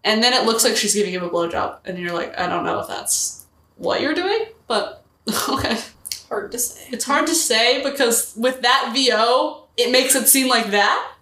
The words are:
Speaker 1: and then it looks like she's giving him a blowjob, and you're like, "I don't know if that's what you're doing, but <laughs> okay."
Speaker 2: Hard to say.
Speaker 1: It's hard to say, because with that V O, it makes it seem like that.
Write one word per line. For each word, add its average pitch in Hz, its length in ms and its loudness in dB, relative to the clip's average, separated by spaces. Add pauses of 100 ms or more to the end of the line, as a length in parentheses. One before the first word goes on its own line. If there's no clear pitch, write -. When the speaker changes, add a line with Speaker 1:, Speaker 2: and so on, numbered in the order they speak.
Speaker 1:
and 220 180 2
then 247 100 4
it 233 140 2
looks 226 180 2
like 226 120 2
she's 202 180 0
giving 190 180 0
him 180 120 -4
a 170 60 -4
blowjob, 170 540 -2
and 180 140 -8
you're 175 160 -6
like, - 240 -6
"I 180 100 -2
don't 175 160 -2
know 170 160 -2
if - 80 -8
that's - 560 -4 (320)
what - 240 -2
you're 302 140 0
doing, 381 320 -2 (200)
but - 360 -4 (240)
<laughs> - 220 -2
okay." 226 300 -2 (500)
Speaker 2:
Hard - 240 -6
to 156 80 -8
say. - 320 -6
Speaker 1:
It's - 120 -6
hard 294 220 0
to 330 80 0
say, 247 480 2
because 262 540 0
with 254 260 0
that 247 320 2
V 269 180 2
O, 254 520 2 (120)
it 240 140 2
makes 262 240 4
it 247 140 2
seem 262 180 4
like 226 240 2
that. 202 400 2 (120)